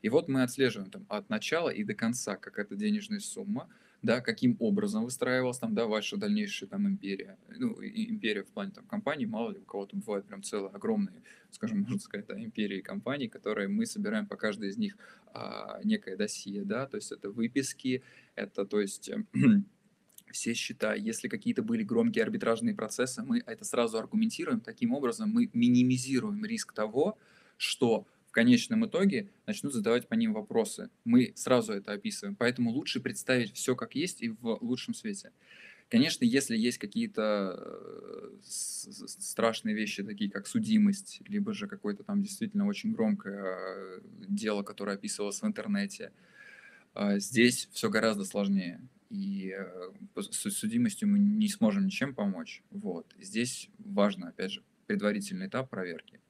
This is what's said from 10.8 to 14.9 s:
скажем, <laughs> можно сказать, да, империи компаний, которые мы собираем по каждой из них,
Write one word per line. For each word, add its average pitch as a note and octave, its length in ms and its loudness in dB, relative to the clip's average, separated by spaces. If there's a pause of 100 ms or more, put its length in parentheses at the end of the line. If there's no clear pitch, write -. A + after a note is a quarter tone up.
скажем, A2 300 -4
<laughs> - 20 2
можно A#2+ 160 -2
сказать, - 280 -10
да, G2 120 -10
империи G#2 440 -4
компаний, B2 460 -6
которые G#2 400 -2
мы A2 180 2
собираем G#2 400 -2
по - 100 -8
каждой G#2+ 340 -2
из G2+ 60 -8
них, G#2 200 -2 (360)